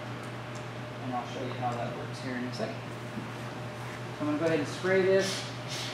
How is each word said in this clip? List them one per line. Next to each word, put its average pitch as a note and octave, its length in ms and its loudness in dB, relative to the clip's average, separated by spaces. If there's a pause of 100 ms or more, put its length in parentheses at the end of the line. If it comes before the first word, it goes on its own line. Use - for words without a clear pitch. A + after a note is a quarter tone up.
(1040)
And B2 100 -2
I'll A#2+ 200 0
show B2 100 -2
you A#2+ 100 -2
how A#2+ 180 0
that A#2+ 240 -2
works - 240 -6
here B2+ 160 -2
in B2 80 -2
a B2 100 -4
second. - 220 -2 (1400)
So - 20 -2
I'm D3 60 2
gonna D3+ 120 4
go D#3+ 80 4
ahead D#3+ 140 6
and - 80 0
spray F#3 340 6
this F#3+ 420 6 (500)